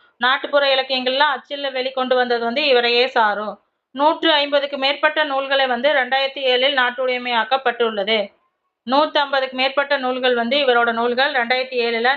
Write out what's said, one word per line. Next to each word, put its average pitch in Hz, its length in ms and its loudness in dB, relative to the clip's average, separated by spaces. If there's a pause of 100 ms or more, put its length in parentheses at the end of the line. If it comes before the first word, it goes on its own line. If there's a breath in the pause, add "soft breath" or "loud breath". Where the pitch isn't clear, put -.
(200 soft breath)
நாட்டுப்புற 277 540 2
இலக்கியங்கள்லாம் 262 580 0
அச்சில் 277 320 -8
வெளிக்கொண்டு 254 500 -4
வந்தது 240 300 0
வந்து 254 220 -2
இவரையே 240 400 4
சாரும். 214 480 0 (400)
நூற்று 320 380 2
ஐம்பதுக்கு 285 460 0
மேற்பட்ட 302 460 0
நூல்களை 277 420 0
வந்து 247 260 0
ரெண்டாயிரத்தி 269 500 -2
ஏழில் 262 320 2
நாட்டுடைமையாக்கப்பட்டுள்ளது. 240 1400 0 (680)
நூத்தம்பதுக்கு 277 640 0
மேற்பட்ட 277 460 0
நூல்கள் 254 360 0
வந்து 240 220 0
இவரோட 240 360 2
நூல்கள் 247 400 0
ரெண்டாயிரத்தி 254 460 -2
ஏழுல 233 380 0